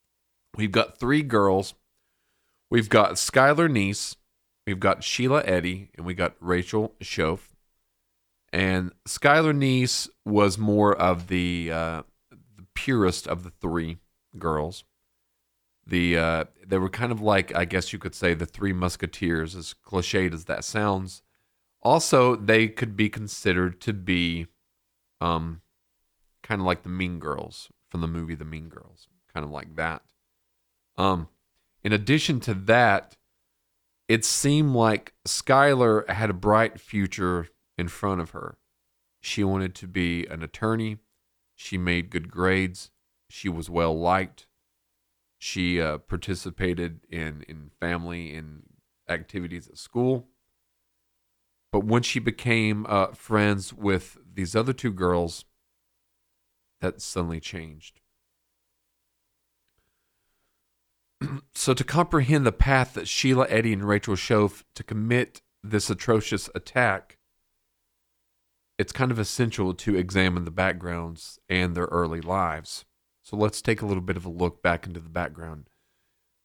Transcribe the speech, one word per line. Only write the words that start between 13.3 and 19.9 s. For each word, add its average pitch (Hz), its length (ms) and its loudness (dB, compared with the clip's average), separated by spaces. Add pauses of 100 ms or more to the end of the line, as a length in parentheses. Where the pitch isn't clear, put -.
the 90 60 -14
three 85 480 -4 (400)
girls. 80 480 -4 (1000)
The, 87 320 2
uh, 82 280 0 (200)
they 95 120 0
were 92 120 0
kind 113 220 -2
of 110 80 -2
like, 104 340 0
I 87 120 0
guess 90 260 -2
you 101 80 -10
could 87 160 -10
say, 87 180 2
the 82 120 -2
Three 98 260 -4
Musketeers, 90 840 -2
as 85 200 -14 (100)
cliched 92 480 0